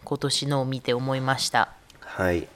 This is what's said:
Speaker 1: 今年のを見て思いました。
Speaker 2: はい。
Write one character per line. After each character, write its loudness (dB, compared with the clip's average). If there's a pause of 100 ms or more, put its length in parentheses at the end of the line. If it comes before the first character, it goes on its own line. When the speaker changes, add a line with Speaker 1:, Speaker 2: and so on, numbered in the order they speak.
Speaker 1:
今 -4
年 -2
の 2
を 0
見 -4
て -2
思 0
い 0
ま 0
し -2
た。 2 (260)
Speaker 2:
は 0
い。 0